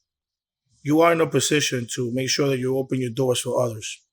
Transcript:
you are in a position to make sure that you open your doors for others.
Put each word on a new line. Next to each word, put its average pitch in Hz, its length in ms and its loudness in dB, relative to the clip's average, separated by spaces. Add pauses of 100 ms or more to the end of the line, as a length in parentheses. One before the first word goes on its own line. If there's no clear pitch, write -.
(840)
you 147 180 2
are 170 120 8
in 165 80 2
a 160 60 2
position 139 680 0
to 123 180 -4
make 127 160 -2
sure 139 200 0
that 135 100 0
you 127 180 -2
open 131 240 -2
your 127 100 -2
doors 123 300 0
for 127 200 -2
others. 113 400 -4 (120)